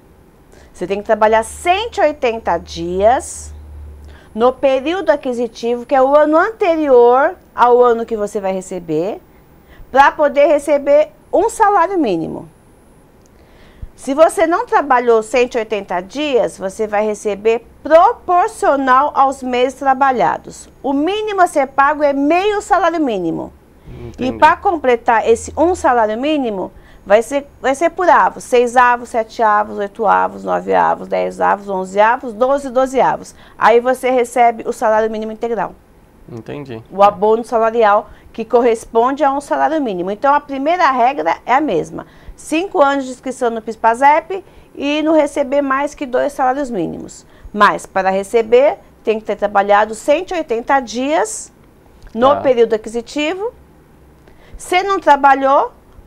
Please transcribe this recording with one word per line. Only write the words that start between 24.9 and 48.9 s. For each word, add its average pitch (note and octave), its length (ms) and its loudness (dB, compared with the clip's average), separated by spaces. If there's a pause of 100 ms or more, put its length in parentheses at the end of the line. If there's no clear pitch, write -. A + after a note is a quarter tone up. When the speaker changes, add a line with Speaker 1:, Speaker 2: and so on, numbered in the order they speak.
Speaker 1:
esse A3+ 280 -2
um E4+ 180 0
salário A#3+ 420 0
mínimo, A#3+ 540 -4 (340)
vai G#3 160 4
ser, C#4 300 -6 (100)
vai C4 140 -2
ser E4 160 0
por F4 180 -2
avos, B3+ 360 2
seis B3 320 0
avos, B3 320 2
sete A3+ 340 -4
avos, G#3+ 340 2
oito G3+ 300 -4
avos, F#3+ 380 0
nove F#3 280 -4
avos, F3 360 0
dez F#3 320 -4
avos, G3 280 0
onze F#3+ 300 -4
avos, A#3 340 0
doze, C4 380 -2
doze B3+ 300 0
avos. D#3 340 -2 (240)
Aí A3+ 220 4
você B3 300 0
recebe A#3+ 580 2
o A#3 40 -2
salário A3 380 0
mínimo A3 220 -8
integral. A3 420 -6 (560)
Speaker 2:
Entendi. B2 500 -12 (120)
Speaker 1:
O G3 100 -2
abono G#3 400 2
salarial A3+ 640 0 (240)
que A3+ 120 -8
corresponde A#3+ 800 0
a C4+ 80 2
um C#4+ 80 -6
salário C#4+ 420 -2
mínimo. F#3+ 300 -4
Então, C#4 200 0
a D4 60 2
primeira D4 540 -2
regra B3+ 520 0
é - 80 -2
a C4+ 80 4
mesma. E3+ 460 -4 (300)
Cinco F4+ 440 -4
anos C#4 240 2
de B3+ 60 -10
inscrição B3 400 -6
no A3+ 100 -6
pis A3 140 -10
pasep C#4+ 720 2 (280)
e D4 300 -2
não D#4 100 0
receber C#4+ 480 0
mais C#4 320 -2
que D4 140 -10
dois B3+ 260 -2
salários C4 380 -2
mínimos. D#3+ 560 -8 (260)
Mas, G3 320 0
para F#3+ 260 -2
receber, A3+ 680 2 (240)